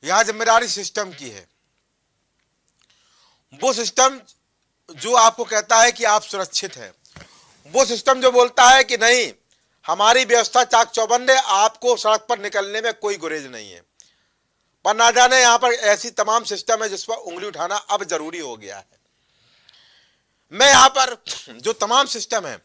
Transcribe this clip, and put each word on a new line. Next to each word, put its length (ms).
यहाँ 200
जिम्मेदारी 440
सिस्टम 440
की 180
है। 160
वो 120
सिस्टम 460
जो 280
आपको 280
कहता 320
है 160
कि 140
आप 160
सुरक्षित 540
हैं, 140
वो 100
सिस्टम 360
जो 120
बोलता 340
है 180
कि 120
नहीं, 360
हमारी 380
व्यवस्था 400
चाक 260
चौबंद 400
है, 80
आपको 580
सड़क 320
पर 100
निकलने 420
में 140
कोई 220
गुरेज 300
नहीं 260
है। 80
पर 120
ना 140
जाने 300
यहाँ 180
पर 140
ऐसी 200
तमाम 340
सिस्टम 360
है 60
जिस 160
पर 100
उंगली 320
उठाना 300
अब 300
जरूरी 340
हो 160
गया 200
है। 100
मैं 160
यहाँ 220
पर 260
जो 240
तमाम 340
सिस्टम 380
है 180